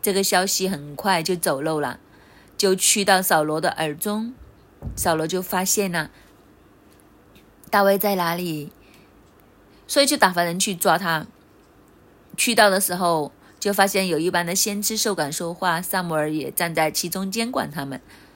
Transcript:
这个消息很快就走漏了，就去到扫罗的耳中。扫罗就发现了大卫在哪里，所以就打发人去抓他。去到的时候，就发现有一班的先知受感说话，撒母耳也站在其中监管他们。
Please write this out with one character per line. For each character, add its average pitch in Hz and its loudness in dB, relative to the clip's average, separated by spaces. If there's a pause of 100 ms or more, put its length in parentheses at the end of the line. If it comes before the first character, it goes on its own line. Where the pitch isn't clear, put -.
这 202 0
个 196 2
消 185 2
息 190 -2
很 143 -8
快 185 0
就 185 -2
走 156 0
漏 160 -2
了， 135 -4 (560)
就 190 4
去 196 2
到 190 6
扫 160 4
罗 156 -2
的 170 0
耳 151 -4
中。 214 -6 (640)
扫 170 0
罗 160 -2
就 185 -2
发 185 -2
现 190 0
了 160 -4 (1600)
大 202 4
卫 196 6
在 202 0
哪 170 0
里， 165 -6 (1120)
所 285 2
以 285 6
就 285 0
打 185 4
发 175 0
人 170 -2
去 180 0
抓 170 4
他。 165 -2 (1080)
去 - 0
到 214 6
的 190 4
时 175 -2
候， 170 0 (300)
就 202 -2
发 196 4
现 190 0
有 156 0
一 165 0
班 175 0
的 170 -2
先 202 -2
知 214 -2
受 214 0
感 147 -4
说 170 -6
话， 175 -2
撒 185 -4
母 170 -4
耳 151 0
也 151 -4
站 170 -4
在 156 2
其 170 -4
中 190 -4
监 226 -4
管 240 -4
他 143 -8
们。 135 -10 (360)